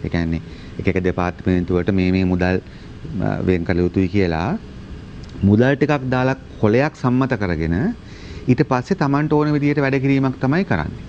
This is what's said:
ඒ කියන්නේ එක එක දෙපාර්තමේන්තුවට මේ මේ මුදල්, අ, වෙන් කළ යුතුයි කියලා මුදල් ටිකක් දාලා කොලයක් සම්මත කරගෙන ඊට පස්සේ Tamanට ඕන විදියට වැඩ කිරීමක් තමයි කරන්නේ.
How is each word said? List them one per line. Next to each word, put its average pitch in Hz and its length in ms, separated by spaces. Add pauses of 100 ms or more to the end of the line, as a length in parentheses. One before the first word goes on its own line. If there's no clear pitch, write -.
ඒ - 60
කියන්නේ 82 320 (380)
එක - 80
එක 90 160
දෙපාර්තමේන්තුවට 90 880
මේ 92 200
මේ 95 140
මුදල්, 90 320 (640)
අ, 101 260
වෙන් 90 180
කළ 87 200
යුතුයි 92 220
කියලා 92 500 (840)
මුදල් 117 320
ටිකක් 139 380
දාලා 131 220 (260)
කොලයක් 120 340
සම්මත 131 460
කරගෙන 82 340 (720)
ඊට 131 220
පස්සේ 127 260
Tamanට 147 380
ඕන 151 200
විදියට 143 280
වැඩ 135 200
කිරීමක් 135 380
තමයි 151 240
කරන්නේ. 80 460